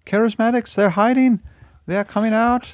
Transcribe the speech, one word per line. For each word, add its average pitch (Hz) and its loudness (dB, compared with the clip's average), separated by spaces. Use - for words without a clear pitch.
charismatics, 226 -2
they're 202 2
hiding. 240 2
They're 190 -4
coming 220 -2
out 240 0